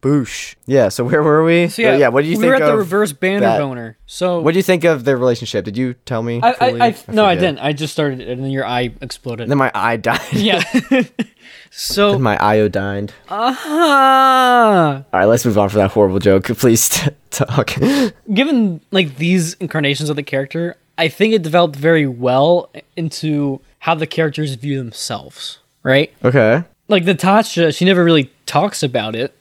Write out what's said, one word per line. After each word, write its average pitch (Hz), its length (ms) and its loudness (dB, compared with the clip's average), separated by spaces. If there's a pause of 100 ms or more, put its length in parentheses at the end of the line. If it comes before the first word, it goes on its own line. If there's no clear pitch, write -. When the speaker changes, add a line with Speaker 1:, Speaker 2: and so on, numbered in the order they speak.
Speaker 1:
Boosh. 135 520 -2 (140)
Yeah, 127 220 2
so 120 140 -4
where 139 200 0
were 156 200 4
we? 170 240 2
Speaker 2:
So, - 140 -6
yeah, 214 120 2
Speaker 1:
Uh, 180 40 2
yeah, 143 120 4
what 131 120 2
do 151 60 -2
you 165 100 -2
Speaker 2:
we 214 40 0
Speaker 1:
think 254 80 4
Speaker 2:
were 262 60 4
at 269 40 2
the 190 140 2
Speaker 1:
of 220 40 2
Speaker 2:
reverse 196 340 -2
Banner 185 280 -2
Speaker 1:
that? 113 180 2
Speaker 2:
boner. 123 480 -6
So 180 340 -4
Speaker 1:
What 156 140 0
do 180 60 2
you 190 40 0
think 175 200 0
of 156 200 2
their 135 140 2
relationship? 120 480 -2
Did 104 120 -8
you 127 180 -4 (100)
tell 113 160 -6
me 117 220 -6
Speaker 2:
I, 233 60 4
I, 254 40 0
Speaker 1:
fully? 247 280 0
Speaker 2:
I, 240 80 4
Speaker 1:
I - 60 -6 (160)
Speaker 2:
no, 214 140 2
I 185 100 4
Speaker 1:
forget. 160 40 -4
Speaker 2:
didn't. 170 260 -2
I 151 80 0
just 147 200 -8
started 139 280 -2
it, - 60 -12
and 123 160 -8
then 135 80 -6
your 135 160 -4
eye 123 240 -2 (100)
exploded. 117 480 -10
Speaker 1:
Then 143 80 0
my 131 160 2
eye 113 240 -2
died. 110 220 -2 (140)
Speaker 2:
Yeah. 208 280 0 (300)
<laughs> 262 100 2 (680)
So 202 420 -2
Speaker 1:
Then 135 80 0
my 113 200 2
iodined. 101 680 0 (160)
Speaker 2:
Uh-huh. 262 1800 2
Speaker 1:
All 95 80 0
right, 92 60 4
let's 117 200 4
move 107 120 2
on 101 120 2
from 104 100 0
that 98 120 2
horrible 98 280 2
joke. 95 260 2
<laughs> 113 120 -6
Please 117 300 2
t-, 151 220 -2 (220)
talk. - 420 -2 (600)
Speaker 2:
Given, 226 480 0 (100)
like, 160 260 -2
these 170 380 0
incarnations 147 540 -4
of 151 60 -2
the 143 80 -8
character, 143 540 -6 (200)
I 165 120 0
think 220 240 0
it 214 80 2
developed 160 340 0
very 151 320 2
well 127 640 2 (260)
into 147 640 -4 (200)
how 165 160 -2
the 156 120 -6
characters 156 480 -4
view 135 220 -6
themselves, - 840 -12 (240)
right? 139 300 2 (100)
Speaker 1:
Okay. 123 400 4 (240)
Speaker 2:
Like, 190 160 2
Natasha, 180 680 2
she - 100 -2
never 180 220 4
really 156 260 2 (140)
talks 190 360 -2
about 113 340 -4
it 123 260 -6